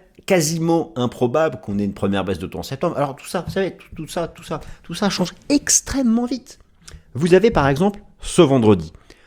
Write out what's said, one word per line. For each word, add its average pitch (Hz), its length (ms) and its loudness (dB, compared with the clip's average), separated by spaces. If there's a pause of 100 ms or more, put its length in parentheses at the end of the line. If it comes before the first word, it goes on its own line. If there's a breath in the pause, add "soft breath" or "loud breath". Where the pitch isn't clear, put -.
(260)
quasiment 165 720 0
improbable 127 640 0
qu'on 101 180 -6
ait 101 60 0
une 98 80 -4
première 98 320 -2
baisse 92 140 -4
de 90 80 -8
taux 87 120 -10
en 85 40 -8
septembre. 156 340 -4
Alors 139 180 -4
tout - 120 -18
ça, 175 200 -6
vous - 60 -8
savez, 190 240 -4
tout, - 180 -20
tout 160 120 -12
ça, 170 200 -6
tout 165 160 -20
ça, 156 160 -8 (240 loud breath)
tout - 100 -14
ça 196 160 -2
change - 240 -2 (140)
extrêmement 247 800 0
vite. - 340 -10 (540 loud breath)
Vous 160 200 2
avez 190 180 6
par 143 160 2
exemple 160 320 0 (220)
ce - 200 2
vendredi 107 520 4 (340 soft breath)